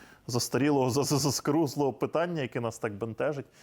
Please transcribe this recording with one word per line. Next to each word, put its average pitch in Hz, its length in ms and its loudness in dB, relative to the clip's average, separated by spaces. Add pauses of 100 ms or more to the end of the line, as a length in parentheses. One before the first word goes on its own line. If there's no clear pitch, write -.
(260)
застарілого, 127 640 2
за-, 135 140 2
за-, 143 140 2
заскорузлого 143 760 0
питання, 160 500 -2
яке 123 180 -4
нас 113 180 -4
так 107 160 -4
бентежить. 117 520 -4 (160)